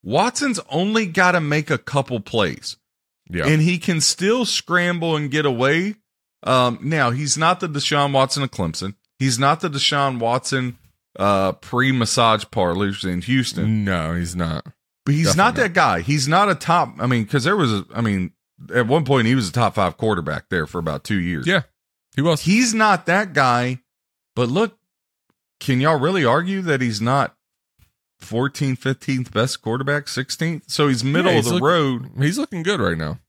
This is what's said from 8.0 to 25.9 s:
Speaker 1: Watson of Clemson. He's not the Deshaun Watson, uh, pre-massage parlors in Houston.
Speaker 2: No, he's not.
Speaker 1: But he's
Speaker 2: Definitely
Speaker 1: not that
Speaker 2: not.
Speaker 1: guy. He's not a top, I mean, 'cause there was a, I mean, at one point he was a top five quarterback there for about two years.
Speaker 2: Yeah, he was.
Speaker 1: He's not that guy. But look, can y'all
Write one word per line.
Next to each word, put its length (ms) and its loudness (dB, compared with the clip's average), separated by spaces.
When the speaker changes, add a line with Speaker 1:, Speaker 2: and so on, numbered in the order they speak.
Speaker 1:
Watson 300 2
of 80 -2
Clemson. 460 -6
He's 180 0
not 220 2
the 100 -4
Deshaun 480 0
Watson, 600 -2
uh, 320 2
pre-massage 1000 0
parlors 560 -2
in 160 -4
Houston. 640 0
Speaker 2:
No, 300 -2
he's 200 -4
not. 300 -4
Speaker 1:
But 80 2
he's 220 2
Speaker 2:
Definitely 80 4
Speaker 1:
not 140 2
that 40 0
Speaker 2:
not. 120 0
Speaker 1:
guy. 280 2
He's 260 0
not 220 4
a 60 2
top, 440 0
I 60 -2
mean, 220 2
'cause 160 0
there 140 2
was 140 2
a, 220 -2
I 80 -4
mean, 300 0
at 140 2
one 180 2
point 220 2
he 80 4
was 140 0
a 20 -10
top 240 0
five 220 0
quarterback 520 -2
there 160 -2
for 140 -8
about 240 -4
two 160 -2
years. 260 -2
Speaker 2:
Yeah, 160 0
he 60 -2
was. 200 0
Speaker 1:
He's 320 2
not 320 2
that 280 0
guy. 480 0
But 140 0
look, 280 -2
can 220 0
y'all 180 4